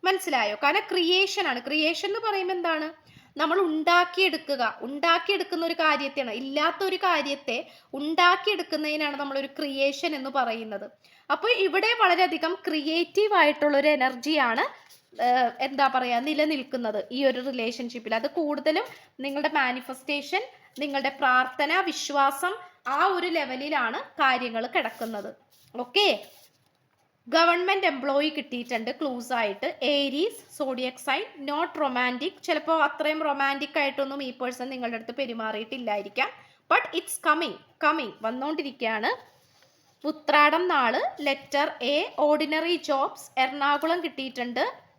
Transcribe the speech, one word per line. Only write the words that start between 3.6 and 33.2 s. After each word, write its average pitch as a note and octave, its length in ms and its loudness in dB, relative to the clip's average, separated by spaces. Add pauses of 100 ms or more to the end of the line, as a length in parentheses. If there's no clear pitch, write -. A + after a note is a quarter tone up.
ഉണ്ടാക്കിയെടുക്കുന്ന E4+ 840 0
ഒരു E4+ 80 -2
കാര്യത്തെയാണ്, C#4+ 580 0
ഇല്ലാത്ത C#4+ 520 -2
ഒരു F#4 120 0
കാര്യത്തെ D4 640 0 (360)
ഉണ്ടാക്കിയെടുക്കുന്നതിനാണ് D#4 1200 2
നമ്മളൊരു C#4 300 -4
ക്രിയേഷൻ C#4 680 -2
എന്ന് C4+ 140 -6
പറയുന്നത്. A3+ 560 -4 (440)
അപ്പോൾ E4 280 2
ഇവിടെ G4 420 2
വളരെയധികം F4+ 680 2
ക്രിയേറ്റീവ് E4+ 680 0
ആയിട്ടുള്ളൊരു D4 540 4
എനർജിയാണ്, C4 760 2 (560)
ഏഹ്, B3 300 4 (100)
എന്താ C4+ 260 2
പറയാ, B3 320 2
നിലനിൽക്കുന്നത് C4 920 -2
ഈ C4+ 140 0
ഒരു B3+ 140 2
റിലേഷൻഷിപ്പിൽ. A#3+ 760 -4
അത് A#3 160 -2
കൂടുതലും D#4 540 0 (340)
നിങ്ങളുടെ C#4 340 -2
മാനിഫെസ്റ്റേഷൻ, C#4 880 -2 (380)
നിങ്ങളുടെ C#4 300 -2
പ്രാർത്ഥന, C4+ 720 2
വിശ്വാസം, C#4+ 720 0 (340)
ആ C#4+ 180 2
ഒരു F4+ 220 0
ലെവലിലാണ് C#4 720 -2 (140)
കാര്യങ്ങൾ B3 540 0
കിടക്കുന്നത്. A3+ 640 -4 (460)
ഓക്കെ, D4+ 320 2 (1200)
ഗവൺമെന്റ് F4 580 4
എംപ്ലോയി C#4+ 440 2
കിട്ടിയിട്ടുണ്ട് B3 640 -6
ക്ലൂസ് B3+ 420 -4
ആയിട്ട്. A3+ 500 -2
ഏരീസ്, C#4+ 760 0
സോഡിയക് B3+ 480 -4
സൈൻ, C#4+ 180 0 (160)
not D4 380 -4
romantic. B3+ 560 0 (100)
ചിലപ്പോ D#4 360 0
അത്രയും D#4 420 0